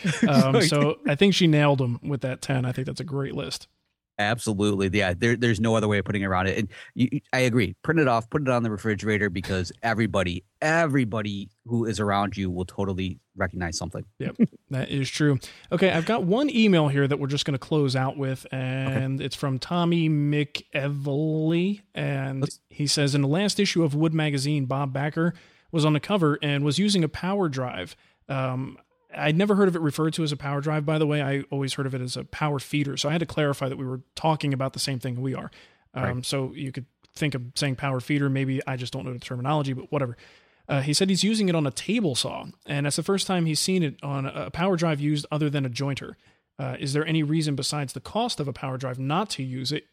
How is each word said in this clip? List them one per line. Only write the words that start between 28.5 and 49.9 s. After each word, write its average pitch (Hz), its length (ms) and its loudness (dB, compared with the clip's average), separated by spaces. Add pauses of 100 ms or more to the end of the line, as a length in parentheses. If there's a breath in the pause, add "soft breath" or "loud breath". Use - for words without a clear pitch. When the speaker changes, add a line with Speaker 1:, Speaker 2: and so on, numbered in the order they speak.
Speaker 1:
I'd 151 200 2
never 208 180 4
heard 196 140 6
of 175 80 -2
it 160 40 -2
referred 156 340 0
to 170 80 -2
as 147 100 -2
a 139 40 -8
power 143 220 -4
drive, 151 260 0
by 156 120 2
the 156 100 4
way. 147 140 2
I 139 280 0
always 139 260 -2
heard 139 100 -2
of 131 100 -4
it 127 60 -4
as 127 160 -6
a - 80 -10
power 147 340 -2
feeder. 139 380 -2
So 143 100 0
I 147 60 0
had 175 60 2
to 170 60 0
clarify 143 440 0
that 135 80 -6
we 139 80 -6
were 131 160 -6 (120)
talking 151 400 0
about 135 200 -2
the - 60 -10
same 135 200 -2
thing 123 220 -6
we 131 120 -2
are. - 180 -8 (420 loud breath)
Um, 127 100 -6
Speaker 2:
Right. 123 220 -4
Speaker 1:
so 135 280 -2
you 135 200 -8
could 127 120 -10 (300)
think 147 180 -2
of 127 80 -6 (140)
saying 135 220 0
power 135 240 -2
feeder. 143 280 0
Maybe 135 380 0
I 131 80 -4
just 123 160 -6
don't 139 140 -8
know 127 80 -6
the 120 60 -10
terminology, 135 520 -2
but 127 180 -6
whatever. 135 280 -2 (500 soft breath)
Uh, 139 140 0
he 143 120 0
said 190 160 6
he's 185 140 4
using 214 240 2
it 170 80 4
on 151 100 2
a 131 60 0
table 196 440 0
saw, - 320 -4 (180)
and 143 200 -2
that's 143 120 0
the 160 60 -2
first 196 220 0
time 180 200 2
he's 151 160 0
seen 185 220 2
it 139 200 -2
on 139 220 -4
a, 135 220 -6
a - 40 -10
power 185 240 0
drive 160 240 0
used 147 320 0
other 151 180 2
than 139 160 0
a 127 40 -2
jointer. 135 460 -4 (440 soft breath)
Uh, 127 180 -6
is 139 140 -4
there 147 140 2
any 160 180 2
reason 151 320 2
besides 139 380 -4
the 143 80 -12
cost 226 400 -4
of 139 80 -4
a 123 40 -6
power 131 240 -6
drive 127 220 -6
not 143 300 0
to - 140 -6
use 127 280 -6
it? 151 220 -6